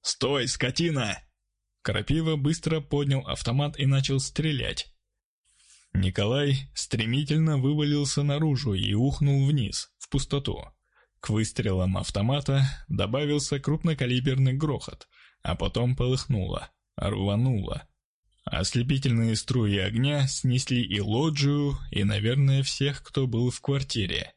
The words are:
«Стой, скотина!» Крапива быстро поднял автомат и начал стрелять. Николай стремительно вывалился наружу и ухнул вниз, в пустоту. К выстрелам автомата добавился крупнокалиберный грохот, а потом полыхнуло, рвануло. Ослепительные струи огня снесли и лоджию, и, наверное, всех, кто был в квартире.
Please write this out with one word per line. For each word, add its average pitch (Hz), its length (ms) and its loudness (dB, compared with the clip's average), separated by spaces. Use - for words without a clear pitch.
«Стой, 131 480 -2
скотина!» 131 680 0
Крапива 156 540 0
быстро 156 440 0
поднял 139 460 0
автомат 143 520 -2
и 139 80 0
начал 135 340 2
стрелять. 143 760 -4
Николай 117 840 0
стремительно 143 840 0
вывалился 147 640 2
наружу 143 500 2
и 101 220 0
ухнул 139 500 4
вниз, 135 540 0
в - 100 -18
пустоту. - 560 -4
К - 120 -8
выстрелам 98 680 2
автомата 139 640 0
добавился 143 720 0
крупнокалиберный 131 960 2
грохот, 147 540 -4
а 87 140 -2
потом 120 400 0
полыхнуло, 123 720 -2
рвануло. 101 920 -2
Ослепительные 120 880 0
струи 107 440 0
огня 135 500 0
снесли 127 540 0
и 104 180 -2
лоджию, 143 800 0
и, 98 140 0
наверное, 131 580 2
всех, 139 400 -2
кто 135 240 -2
был 120 240 0
в - 100 -10
квартире. 117 760 -4